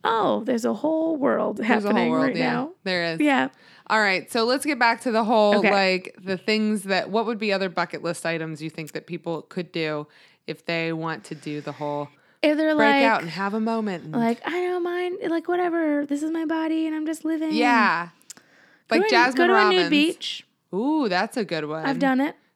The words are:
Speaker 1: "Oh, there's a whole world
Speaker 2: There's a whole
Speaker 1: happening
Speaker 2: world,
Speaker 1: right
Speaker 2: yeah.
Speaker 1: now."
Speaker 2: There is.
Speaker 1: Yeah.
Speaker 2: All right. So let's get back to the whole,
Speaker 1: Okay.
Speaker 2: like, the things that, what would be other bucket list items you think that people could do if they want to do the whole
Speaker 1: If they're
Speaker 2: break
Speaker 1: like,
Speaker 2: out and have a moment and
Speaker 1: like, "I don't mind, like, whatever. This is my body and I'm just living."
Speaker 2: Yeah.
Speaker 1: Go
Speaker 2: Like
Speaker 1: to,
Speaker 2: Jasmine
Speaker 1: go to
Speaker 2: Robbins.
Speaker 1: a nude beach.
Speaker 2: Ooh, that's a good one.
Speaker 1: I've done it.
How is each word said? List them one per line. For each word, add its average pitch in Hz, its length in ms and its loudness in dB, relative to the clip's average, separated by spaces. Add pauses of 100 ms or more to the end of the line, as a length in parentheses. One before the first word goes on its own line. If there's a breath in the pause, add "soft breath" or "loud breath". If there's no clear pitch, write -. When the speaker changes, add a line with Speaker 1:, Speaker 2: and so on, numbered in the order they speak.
Speaker 1:
"Oh, 269 420 0
there's 233 180 -2
a 233 120 0
whole 320 420 0
world 233 400 0
Speaker 2:
There's 220 100 -4
a 240 60 2
whole 208 140 0
Speaker 1:
happening 233 240 2
Speaker 2:
world, 247 140 0
Speaker 1:
right 262 100 -2
Speaker 2:
yeah. 247 180 0
Speaker 1:
now." 262 180 -4 (120)
Speaker 2:
There 180 200 -2 (100)
is. 160 60 -6
Speaker 1:
Yeah. 269 280 2 (440 soft breath)
Speaker 2:
All 220 80 4
right. 190 320 0
So 226 140 0
let's 262 200 0
get 285 120 -2
back 233 240 2
to 254 100 -2
the 220 120 2
whole, 208 340 6
Speaker 1:
Okay. 202 140 4
Speaker 2:
like, 190 520 2
the 185 140 -4
things 214 460 0
that, 190 260 -2
what 208 160 0
would 220 140 -4
be 208 120 0
other 190 180 0
bucket 175 340 -4
list 165 200 -6
items 160 380 -4
you 156 80 -8
think 151 220 -12
that - 160 -10
people 165 340 -8
could - 300 -10
do 151 340 -4 (400 soft breath)
if - 220 -10
they 165 260 -2
want 160 320 -6
to 160 100 -10
do 147 240 -8
the 147 120 -10
whole 147 360 -6 (360 soft breath)
Speaker 1:
If 302 120 4
they're 311 200 0
Speaker 2:
break 285 220 4
Speaker 1:
like, 277 60 4
Speaker 2:
out 220 180 2
and 165 100 -8
have 196 240 -6
a 220 40 -2
moment 220 440 -4
and 156 100 -12
Speaker 1:
like, 233 320 0
"I - 60 -4
don't 359 320 -2
mind, 359 340 -4 (100)
like, 330 200 -2
whatever. 330 580 0
This 285 160 -4
is 311 80 -4
my 320 160 -4
body 320 400 -2
and 311 100 -4
I'm 311 120 -4
just 320 180 -6
living." 320 280 -2
Speaker 2:
Yeah. 214 560 2 (800 loud breath)
Speaker 1:
Go 226 100 2
Speaker 2:
Like 381 80 4
Speaker 1:
to, 440 40 2
Speaker 2:
Jasmine 247 280 4
Speaker 1:
go 349 100 4
to 370 60 6
Speaker 2:
Robbins. 415 260 6
Speaker 1:
a 349 60 4
nude 339 40 -2
beach. - 560 0 (260)
Speaker 2:
Ooh, 262 380 0
that's 185 260 0
a 233 80 -2
good 156 220 -4
one. 156 180 -6
Speaker 1:
I've 262 160 -2
done 262 220 2
it. 294 140 -2 (200)